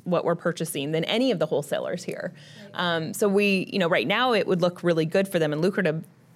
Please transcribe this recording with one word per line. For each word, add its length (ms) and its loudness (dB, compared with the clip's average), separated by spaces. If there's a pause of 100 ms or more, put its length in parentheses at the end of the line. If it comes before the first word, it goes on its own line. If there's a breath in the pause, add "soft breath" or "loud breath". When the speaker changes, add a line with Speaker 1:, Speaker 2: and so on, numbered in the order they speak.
Speaker 1:
what 200 0
we're 120 2
purchasing 560 -4
than 120 0
any 280 2
of 80 -2
the 60 2
wholesalers 580 -4
here. 280 -8 (400 loud breath)
Speaker 2:
Right. 240 -2
Speaker 1:
Um, 160 -4
so 160 2
we, 440 2
you 80 0
know, 80 2
right 180 2
now 280 2
it 120 2
would 160 2
look 220 0
really 200 4
good 220 2
for 140 -2
them 120 2
and 80 -2
lucrative 440 0 (320)